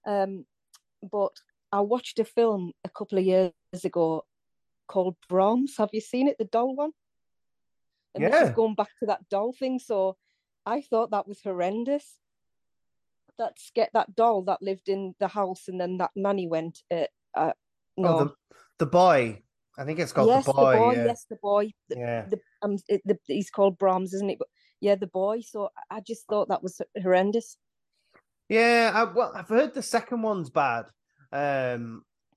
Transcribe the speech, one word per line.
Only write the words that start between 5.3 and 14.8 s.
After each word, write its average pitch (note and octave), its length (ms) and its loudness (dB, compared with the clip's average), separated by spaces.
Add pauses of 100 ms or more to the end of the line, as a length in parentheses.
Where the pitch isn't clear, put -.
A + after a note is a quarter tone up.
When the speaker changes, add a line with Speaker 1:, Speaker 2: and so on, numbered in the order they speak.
Speaker 1:
Have G#3 160 0
you A3 80 -4
seen B3+ 260 0
it, C#4 120 0
the A3+ 60 -4
doll A#3+ 300 -2
one? D4 160 -4 (1200)
And D3 100 -2
this G#3+ 100 2
is D4+ 140 4
Speaker 2:
Yeah. A#2+ 40 -4
Speaker 1:
going A3 220 0
back G#3 140 -2 (100)
to A#3+ 80 -6
that - 220 -4
doll G#3+ 240 -2
thing. C4 260 -4
So F#3+ 380 -2 (480)
I A#3+ 160 -4
thought A3+ 300 -2
that G#3 160 -2
was G3+ 160 -16
horrendous. G#3 760 -4 (1160)
That - 220 -6
sca-, - 340 -2
that G#3+ 220 0
doll A3+ 300 4
that F#3+ 180 -2
lived G3 260 -6